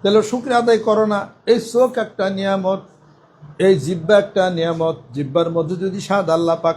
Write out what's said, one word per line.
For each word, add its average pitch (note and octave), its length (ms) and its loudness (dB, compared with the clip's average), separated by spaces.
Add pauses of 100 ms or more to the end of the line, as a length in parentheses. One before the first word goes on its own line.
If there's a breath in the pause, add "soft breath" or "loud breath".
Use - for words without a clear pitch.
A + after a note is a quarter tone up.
তাহলে G#3 200 4
শুকরিয়া A#3+ 340 -2
আদায় A#3 200 2
করো A3 280 2
না। G#3 220 -2 (180)
এই A#3 140 4
চোখ B3 380 0
একটা G#3 320 -4
নিয়ামত, F#3+ 500 -2 (800)
এই F#3+ 200 4
জিহ্বা E3 380 2
একটা G3+ 320 0
নিয়ামত, E3 460 -2 (180)
জিহ্বার D3 380 -2
মধ্যে E3 240 -4
যদি F#3 260 -6
স্বাদ F#3+ 280 -2
আল্লাহ E3 320 0
পাক E3 160 0